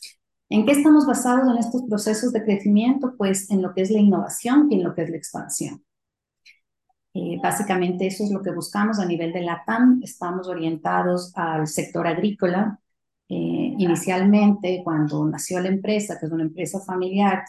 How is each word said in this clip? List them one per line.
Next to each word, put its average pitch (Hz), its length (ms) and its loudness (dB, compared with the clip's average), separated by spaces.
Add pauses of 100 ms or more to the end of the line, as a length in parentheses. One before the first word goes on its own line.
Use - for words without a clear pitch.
(500)
¿En 214 160 2
qué 285 80 4
estamos 294 340 6
basados 247 420 2
en 233 100 2
estos 240 280 -2
procesos 214 460 -2
de 214 100 -2
crecimiento? 214 760 2
Pues 196 320 -2
en 196 120 2
lo 185 120 -4
que 190 100 0
es 196 80 0
la 214 80 4
innovación 233 680 4
y 220 60 2
en 180 80 2
lo 170 100 -2
que 165 100 -4
es 156 60 -4
la 165 60 -6
expansión. 160 680 -10 (1300)
Eh, 175 280 -6
básicamente 185 640 -2
eso 196 200 -4
es 202 60 -2
lo 196 100 -4
que 180 100 -4
buscamos 202 480 -2
a 190 60 0
nivel 165 260 -2
de 175 120 -4
latam. 233 600 2
Estamos 185 460 -8
orientados 180 880 -2
al 160 300 -2
sector 165 380 -6
agrícola. 190 760 -2 (480)
Eh, 170 480 -4
inicialmente, 190 1080 2
cuando 151 420 -2
nació 156 320 -4
la 185 80 -2
empresa, 196 500 -2
que 160 100 -8
es 160 40 -8
una 160 120 -2
empresa 185 360 -6
familiar 190 680 0